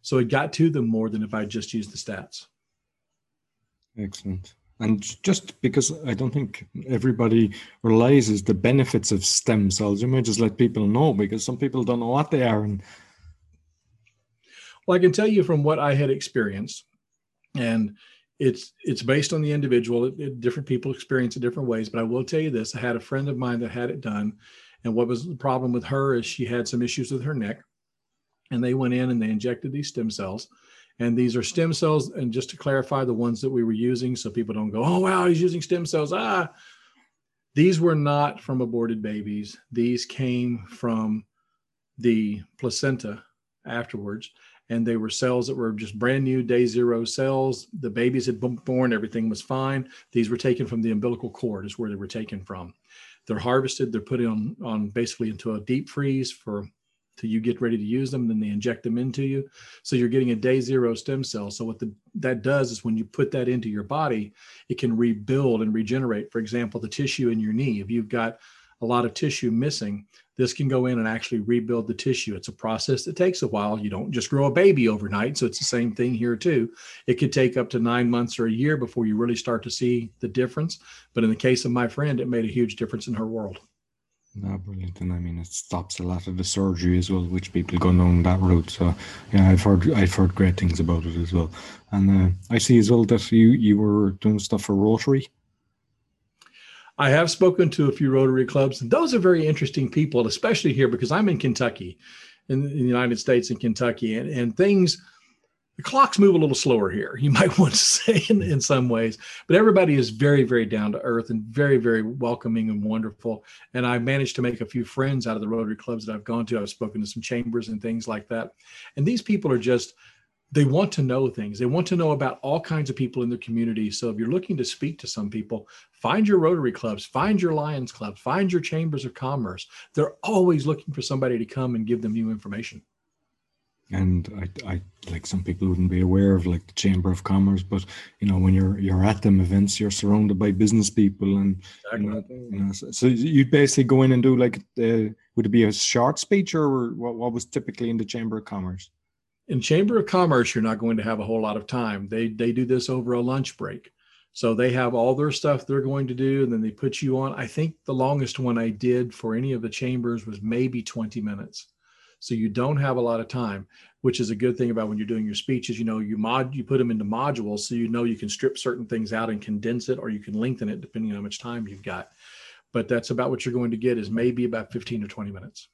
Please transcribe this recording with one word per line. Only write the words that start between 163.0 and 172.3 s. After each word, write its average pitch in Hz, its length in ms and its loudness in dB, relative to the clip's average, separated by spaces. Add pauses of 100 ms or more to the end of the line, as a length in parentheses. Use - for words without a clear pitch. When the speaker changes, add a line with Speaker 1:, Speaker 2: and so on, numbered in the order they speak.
Speaker 1:
lot 117 180 0
of 110 80 -8
time, 104 400 -6 (340)
which 127 180 0
is 110 120 -2
a 113 40 -2
good 120 220 0
thing 120 140 0
about 110 180 -2
when 104 80 -4
you're 107 80 -4
doing 110 180 -4
your 104 120 -6
speeches. 120 420 -4
You 113 80 -4
know, 110 140 -2
you 107 180 -4
mod-, 127 360 -2
you 131 100 -6
put 135 160 0
them 120 100 2
into 107 160 -2
modules, 113 540 -4
so - 160 -8
you 117 120 -2
know 120 180 -2
you 113 120 -2
can 107 100 -10
strip - 300 -2
certain 120 300 -6
things 110 260 -6
out 113 160 -2
and 104 100 -4
condense 113 480 -4
it, 127 120 -2
or 113 100 -8
you 104 100 -6
can 104 140 -12
lengthen 113 340 -4
it 107 140 -6
depending 110 300 -8
on 101 60 -8
how 101 40 -8
much 104 160 -10
time 120 300 -10
you've 98 160 -16
got. 95 260 -10 (640)